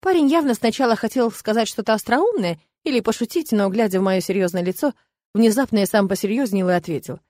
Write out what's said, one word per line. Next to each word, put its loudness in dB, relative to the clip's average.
Парень 2
явно 2
сначала 0
хотел -2
сказать -2
что-то -2
остроумное 0
или 0
пошутить, -2
но, 2
глядя 0
в 2
мое 2
серьезное -2
лицо, -2
внезапно 2
и 2
сам 2
посерьезнел 0
и 2
ответил -6